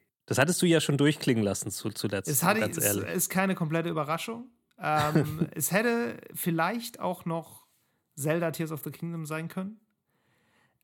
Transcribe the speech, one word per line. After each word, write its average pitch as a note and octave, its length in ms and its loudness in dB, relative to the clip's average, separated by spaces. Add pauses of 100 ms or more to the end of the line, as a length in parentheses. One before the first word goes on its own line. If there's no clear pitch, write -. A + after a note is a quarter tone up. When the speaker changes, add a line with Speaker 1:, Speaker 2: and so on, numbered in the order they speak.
(260)
Speaker 1:
das G2+ 120 0
hattest D#3 240 4
du F#3 40 6
ja E3 160 8
schon C#3+ 160 2
durchklingen C#3+ 460 4
lassen G2 280 0
zu-, - 180 -6
zuletzt, G2+ 400 -4
Speaker 2:
Es C#3 140 2
hatte, G#3 160 4
Speaker 1:
ganz E3+ 180 -2
Speaker 2:
es E3 60 0
Speaker 1:
ehrlich. G3+ 260 0
Speaker 2:
ist F3 200 -2
keine F#3+ 260 0
komplette E3 340 -2
Überraschung. E3 600 -4 (300)
Ähm, D3+ 680 2
Speaker 1:
<laughs> - 60 -16
Speaker 2:
es - 160 -2
hätte A#3 460 0 (180)
vielleicht F3 640 -2
auch F3+ 260 -4
noch E3 400 -8 (500)
Zelda D#3+ 360 0
Tears D#3+ 200 -4
of D3+ 120 -8
the D#3 80 -8
Kingdom E3 340 -8
sein D#3 220 -6
können. F#3+ 320 -8 (1040)